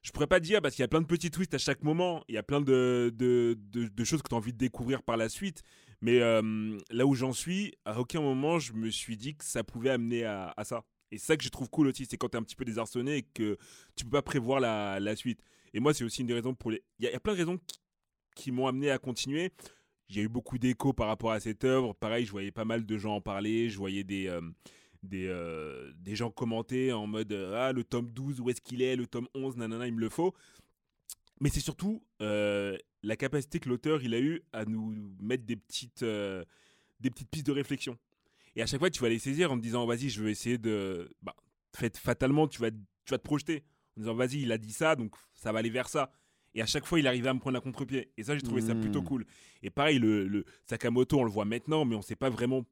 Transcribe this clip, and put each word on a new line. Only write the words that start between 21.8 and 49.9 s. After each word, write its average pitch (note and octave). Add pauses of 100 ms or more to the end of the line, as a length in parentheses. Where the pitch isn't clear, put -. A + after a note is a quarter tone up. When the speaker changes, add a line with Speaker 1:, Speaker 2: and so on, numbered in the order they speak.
Speaker 1:
Pareil, A#2
je G2
voyais G2
pas A2
mal A2+
de G#2+
gens G#2
en G2+
parler, G#2+
je G2+
voyais G2
des, F#2+
euh, F2 (600)
des, F#2
euh, D#2
des F2+
gens A#2
commenter B2+
en G#2+
mode, G#2+
euh, « G2 (160)
Ah, -
le B2
tome A#2+
douze, C3+
où B2
est-ce A#2+
qu'il B2
est ? B2+
Le B2
tome B2
onze, C3
nanana, A#2
il A#2
me A2+
le A2
faut. » F3+ (1080)
Mais C#3+
c'est D#3
surtout, G3 (180)
euh, G#2 (260)
la A2
capacité C3+
que C3
l'auteur, C#3
il A#2
a A#2
eu D3+ (100)
à A2
nous A2 (280)
mettre A#2+
des A#2
petites, -
euh, G2+ (560)
des B2+
petites -
pistes D3+
de D3
réflexion. C3+ (580)
Et A2+
à A2+
chaque B2
fois, F3+
tu -
vas A#2+
les A#2
saisir C#3+
en B2+
te A2+
disant, « A#2
Vas-y, A#2+
je G#2
veux G#2+
essayer A#2
de, » G2 (120)
bah, - (400)
fait, A#2
fatalement, C#3
tu A#2
vas, A2+
tu -
vas C3
te -
projeter D3 (340)
en A2
disant, « A2+
Vas-y, B2+
il A#2+
a A2+
dit A2
ça, D#3+
donc A2+ (200)
ça -
va A2
aller A#2
vers B2
ça. » C#3+ (440)
Et A2
à A2+
chaque C#3
fois, E3+
il C#3
arrivait B2
à C3
me B2+
prendre C3
à A#2+
contre-pied. C3
Et A2
ça, C#3+
j'ai C#3
trouvé A2+
ça A2+
plutôt G#2+
Speaker 2:
Hmm. F2
Speaker 1:
cool. A#2 (360)
Et G2+
pareil, C#3+